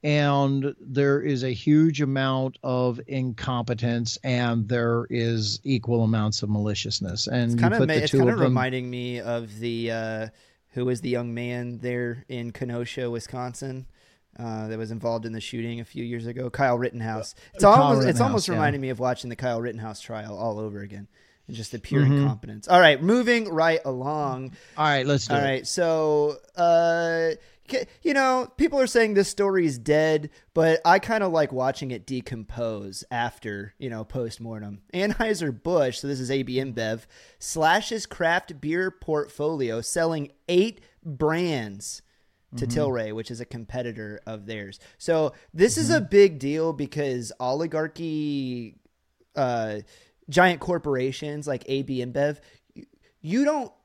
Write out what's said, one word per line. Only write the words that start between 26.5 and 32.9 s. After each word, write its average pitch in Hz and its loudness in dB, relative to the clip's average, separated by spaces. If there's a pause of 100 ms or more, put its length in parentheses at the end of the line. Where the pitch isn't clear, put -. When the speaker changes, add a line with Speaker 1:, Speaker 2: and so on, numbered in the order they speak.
Speaker 2:
uh, 170 4 (360)
ca-, - -2 (180)
you 339 2
know, 262 2
people 285 2
are 254 4
saying 220 4
this 196 4
story 190 2
is 139 0
dead, 151 2 (240)
but 160 4
I 180 8
kinda 214 0
like 156 2
watching 131 -4
it 110 -10
decompose 113 -8